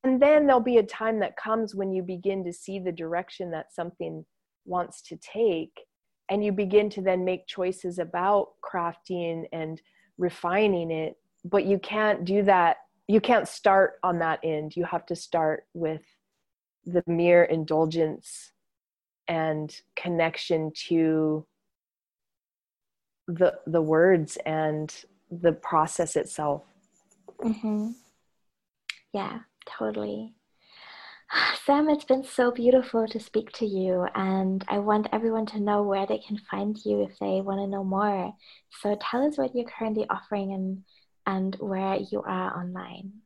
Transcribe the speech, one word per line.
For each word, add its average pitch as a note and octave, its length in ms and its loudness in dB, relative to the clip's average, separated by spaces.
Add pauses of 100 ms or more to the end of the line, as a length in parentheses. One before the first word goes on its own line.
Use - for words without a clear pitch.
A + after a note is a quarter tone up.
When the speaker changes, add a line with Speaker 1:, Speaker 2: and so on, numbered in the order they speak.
Speaker 1:
and C4 180 4
then D4+ 240 8
there'll C4 160 6
be A#3+ 160 4
a G#3+ 60 8
time A3 360 -2
that - 180 -2
comes A3 380 -2
when F#3+ 180 -2
you F#3 100 -2
begin F#3 400 -4
to F3 100 -6
see G3 260 -10
the F3+ 120 -4
direction E3+ 600 -6
that D#3 220 -10
something E3 520 -10 (400)
wants F3+ 380 -6
to E3 140 -16
take, G3 680 -4 (440)
and G#3 140 -2
you G#3 80 0
begin G#3 400 2
to G3+ 100 -10
then F#3 220 0
make F#3 240 -4
choices F3+ 520 -6
about F3+ 500 0 (140)
crafting E3+ 920 -6
and D#3+ 280 -8 (360)
refining F3+ 760 0
it. D#3+ 260 -4 (280)
But F#3+ 200 2
you G3 140 2
can't G#3 460 0
do G3 180 2
that. F3+ 340 6 (300)
You G#3 140 6
can't A3+ 260 4
start - 560 4
on F3 160 0
that E3 240 0
end. D#3 320 -4
You E3+ 100 -2
have E3 220 -6
to E3+ 80 -4
start D#3+ 580 -2
with D#3+ 280 -4 (840)
the F3 220 0
mere E3+ 360 6
indulgence D#3+ 1080 0 (760)
and D#3+ 480 -2 (200)
connection E3 760 0 (160)
to D#3 580 2 (1800)
the, F3 380 2
the E3 160 2
words D#3+ 640 4
and D#3 480 -2 (380)
the E3+ 200 2
process D#3+ 640 0
itself. D3 460 -2 (800)
Speaker 2:
Mm-hmm. G#3+ 480 -2 (1200)
Yeah. - 260 -6 (260)
Totally. G#3+ 680 -8 (1000)
<sighs> - 340 -2
Sam, D4+ 240 4
it's D4 160 2
been C4 180 2
so B3 280 0
beautiful A#3+ 560 4
to A3 120 -6
speak - 340 -4
to A#3 120 -4
you, F#3 400 0 (100)
and F#3+ 520 0
I G#3 120 -2
want G#3+ 320 2
everyone A3 360 0
to G#3+ 120 -8
know G#3 240 2
where G3 220 0
they G#3+ 140 -2
can G#3 180 -8 (120)
find G3+ 360 -4
you G#3 180 2
if G3 160 -8
they G3 220 0
wanna G3 260 -4
know G3 160 -4
more. F#3+ 480 0 (500)
So G#3 200 0
tell B3+ 260 -2
us D4+ 100 -2
what C4 180 -2
you're A#3+ 100 -2
currently A3 440 -4
offering G3 440 -4
and, F#3+ 300 -6 (420)
and F#3+ 340 -2
where F#3+ 360 -4
you G3 260 -6
are F#3 360 -6
online. F#3 540 -12 (140)